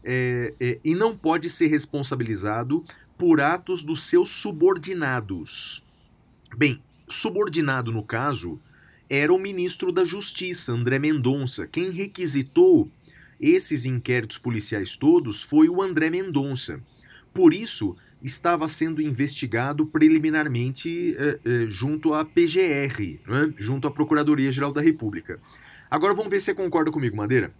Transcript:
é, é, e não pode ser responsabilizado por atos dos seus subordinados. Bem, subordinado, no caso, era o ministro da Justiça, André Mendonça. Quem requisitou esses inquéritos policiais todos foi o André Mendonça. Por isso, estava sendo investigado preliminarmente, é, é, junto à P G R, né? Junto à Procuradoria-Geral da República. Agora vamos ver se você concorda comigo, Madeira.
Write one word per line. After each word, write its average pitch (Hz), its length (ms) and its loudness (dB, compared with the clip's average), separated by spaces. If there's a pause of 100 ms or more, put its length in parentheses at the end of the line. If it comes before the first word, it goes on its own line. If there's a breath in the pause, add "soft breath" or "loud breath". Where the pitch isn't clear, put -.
é, 123 560 -2
é, 123 240 -2
e 160 120 0
não 214 220 0
pode 165 320 0
ser 165 200 2
responsabilizado 123 1120 -2 (340 loud breath)
por 165 240 4
atos 170 440 -2
dos 151 180 -6
seus 175 280 4
subordinados. 156 1500 -2 (720)
Bem, 131 260 0 (240)
subordinado, 151 880 -2
no 110 100 -4
caso, 113 560 -4 (500 soft breath)
era 143 240 2
o 185 60 4
ministro 185 540 -4
da 180 120 4
Justiça, 180 680 -6
André 120 260 0
Mendonça. 135 680 -2
Quem 180 240 -4
requisitou 170 1000 2 (500 soft breath)
esses 151 440 2
inquéritos 123 540 -2
policiais 107 580 -4
todos 143 460 2
foi 156 260 4
o 180 140 0
André 160 260 0
Mendonça. 143 720 -4 (520 soft breath)
Por 175 200 8
isso, 175 440 -6 (260 soft breath)
estava 160 460 -2
sendo 156 340 -2
investigado 143 840 -2
preliminarmente, 156 1300 2
é, 143 260 -2
é, 117 220 2
junto 147 480 -2
à 156 100 0
P 170 220 2
G 165 140 0
R, 139 640 -2
né? 143 320 0
Junto 127 280 -4
à 143 40 0
Procuradoria-Geral 147 840 0
da 147 80 -2
República. 110 600 0 (500 loud breath)
Agora 175 240 2
vamos 208 160 -4
ver 196 100 0
se 190 60 -4
você 196 80 -2
concorda 165 360 0
comigo, 131 260 -2
Madeira. 107 440 0